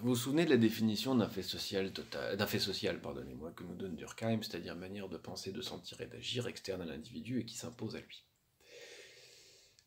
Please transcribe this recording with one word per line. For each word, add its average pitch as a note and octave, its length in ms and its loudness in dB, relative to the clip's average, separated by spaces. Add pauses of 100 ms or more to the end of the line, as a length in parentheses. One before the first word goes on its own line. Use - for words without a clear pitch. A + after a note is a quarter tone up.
vous A#2 80 2
vous B2+ 80 6
souvenez C3+ 280 6
de D#3+ 60 4
la C3 80 10
définition A2 560 6
d'un G#2+ 140 8
fait F#2 140 -4
social F#2+ 500 -2
total, C#2+ 440 -4
d'un G2+ 100 4
fait G#2+ 120 0
social, F#2 420 0
pardonnez-moi, C#2+ 520 -8
que F2+ 120 -12
nous F2+ 100 -8
donne F2+ 220 -6
Durkheim, A2 460 0
c'est-à-dire F2 340 -6
manière F#2+ 320 -8
de D#2+ 80 -6
penser, F#2 340 -8
de F#2+ 120 -6
sentir - 400 -8
et - 40 -6
d'agir A#2 400 -4
externe F#2+ 360 -4
à - 40 -4
l'individu D#2+ 540 -4
et G2 60 -6
qui - 100 -10
s'impose - 400 -6
à - 40 -6
lui. - 240 -18 (1600)